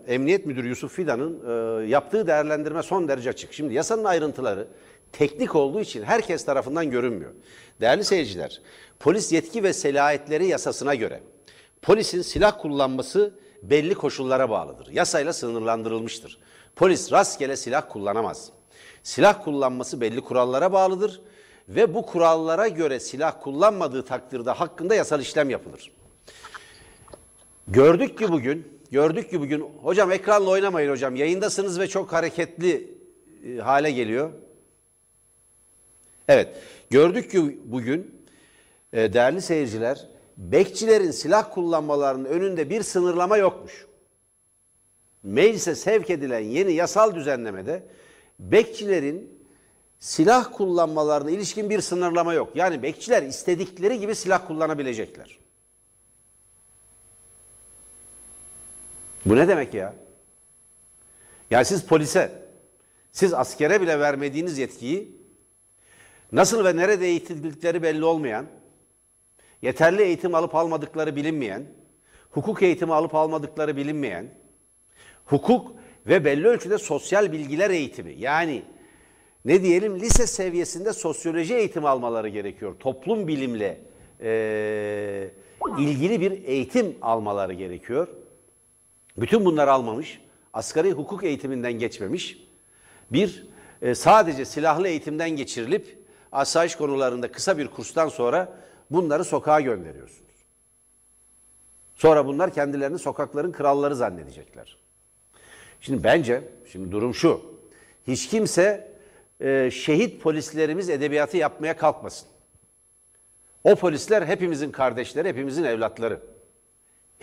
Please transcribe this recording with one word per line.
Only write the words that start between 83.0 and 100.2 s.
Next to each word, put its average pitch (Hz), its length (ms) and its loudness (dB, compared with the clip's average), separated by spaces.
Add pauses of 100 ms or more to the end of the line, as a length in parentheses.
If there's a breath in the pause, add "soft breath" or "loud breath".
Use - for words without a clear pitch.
bilimle, 120 540 -4 (400 soft breath)
e, 107 1120 -4 (480 loud breath)
ilgili 151 420 0
bir 190 220 -2
eğitim 139 580 -2
almaları 104 520 -2
gerekiyor. 92 540 -6 (1120)
Bütün 196 280 2
bunları 147 260 4
almamış, 127 500 -2 (320 soft breath)
asgari 160 380 0
hukuk 147 320 -6
eğitiminden 131 500 -4
geçmemiş, 113 720 -6 (640 soft breath)
bir, 175 360 0 (340 loud breath)
e, 123 140 0
sadece 165 500 4
silahlı 156 420 0
eğitimden 156 420 -4
geçirilip 143 760 -6 (260 soft breath)
asayiş 160 440 0
konularında 131 560 -2
kısa 175 260 -2
bir 139 100 -4
kurstan 156 420 -2
sonra 143 480 -2 (340 loud breath)
bunları 165 320 2
sokağa 151 380 2
gönderiyorsunuz. 82 720 -8 (1600)